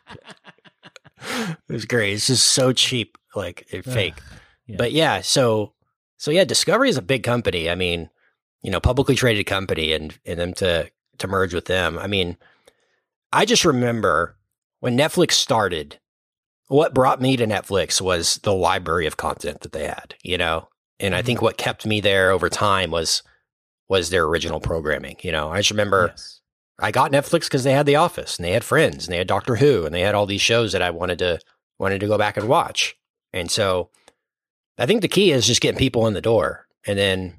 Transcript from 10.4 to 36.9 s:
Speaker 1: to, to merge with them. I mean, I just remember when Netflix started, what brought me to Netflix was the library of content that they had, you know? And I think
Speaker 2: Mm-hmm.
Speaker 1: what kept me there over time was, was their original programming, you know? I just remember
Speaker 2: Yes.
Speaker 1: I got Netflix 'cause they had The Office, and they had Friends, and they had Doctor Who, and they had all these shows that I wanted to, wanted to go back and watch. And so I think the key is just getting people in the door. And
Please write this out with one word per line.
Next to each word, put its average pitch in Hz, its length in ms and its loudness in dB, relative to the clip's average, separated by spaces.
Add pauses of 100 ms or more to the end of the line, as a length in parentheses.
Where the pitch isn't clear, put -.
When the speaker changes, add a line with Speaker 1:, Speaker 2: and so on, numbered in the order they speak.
Speaker 1:
to, 85 360 -2 (280)
to - 100 -6
merge 95 260 -2
with 82 120 -6
them. 87 320 -2
I 95 80 -8
mean, 92 300 -2 (960)
I 156 120 2
just 214 200 2
remember 117 720 0 (440)
when 123 160 -2
Netflix 160 360 2
started, 92 680 0 (680)
what 139 260 2
brought 131 260 2
me 131 160 2
to 117 100 0
Netflix 98 540 -2
was 90 380 0
the 101 160 0
library 87 520 0
of 76 100 -6
content - 460 -8
that 76 100 -16
they 76 140 -6
had, - 360 -12
you 87 160 -4
know? 82 300 -2 (320)
And 95 140 -2
I 101 80 0
think 120 160 -2
Speaker 2:
Mm-hmm. 110 80 0
Speaker 1:
what 110 120 -2
kept - 280 -6
me 107 140 0
there 95 300 4
over 90 180 2
time 95 420 0
was, 82 320 -2 (640)
was 90 220 0
their 87 140 2
original 78 360 -2
programming, 73 600 -4
you 87 120 -6
know? 76 180 -4
I 90 80 -4
just 104 120 0
remember 98 400 2
Speaker 2:
Yes. - 260 -20 (440)
Speaker 1:
I 107 120 -2
got 135 180 2
Netflix 143 400 0
'cause 131 140 0
they 139 80 4
had 143 140 4
The 143 100 4
Office, - 420 0
and 85 60 -8
they 87 80 -2
had 117 100 2
Friends, 117 440 0
and 87 60 -8
they 85 60 -2
had 92 80 -2
Doctor 101 300 -2
Who, 117 280 4
and 76 80 -4
they 87 100 -2
had 104 120 2
all 101 120 2
these 98 140 -4
shows 117 320 2
that 92 100 0
I 87 80 0
wanted 85 280 -4
to, 87 220 0 (380)
wanted 98 220 -2
to 104 60 -2
go 104 100 2
back 104 200 4
and 104 120 -2
watch. - 480 0 (360)
And 87 180 -4
so 92 400 0 (880)
I 120 80 -2
think 208 160 2
the 165 60 2
key 185 240 4
is 123 120 2
just 120 160 2
getting 113 180 0
people 117 280 2
in 107 80 0
the 87 60 -6
door. 107 460 0 (200)
And 101 100 0